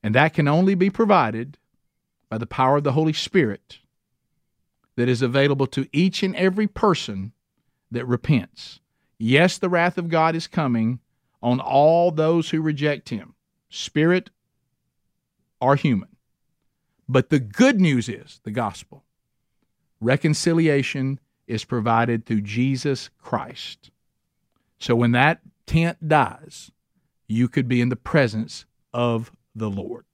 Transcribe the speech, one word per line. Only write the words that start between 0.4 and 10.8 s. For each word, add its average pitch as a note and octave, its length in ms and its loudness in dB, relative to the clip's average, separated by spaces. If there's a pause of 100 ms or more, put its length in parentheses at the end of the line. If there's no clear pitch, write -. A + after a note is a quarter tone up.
only F#3 280 2
be F#3 140 2
provided C#3+ 680 0 (720)
by A2+ 80 -6
the A2+ 80 -6
power C3 320 2
of C#3+ 60 0
the C#3+ 80 0
Holy D#3 220 0
Spirit - 680 -2 (1160)
that A#2+ 120 0
is B2 140 0
available C3+ 460 0
to C3+ 260 -6
each F3+ 300 0
and F#3+ 120 -4
every F#3+ 320 0
person A2+ 640 -2 (600)
that B2 140 -6
repents. - 760 -4 (380)
Yes, C#3 400 2
the F#3 120 -4
wrath F3 280 0
of E3+ 120 -6
God D#3+ 260 2
is E3 120 -6
coming A#2+ 520 -2 (420)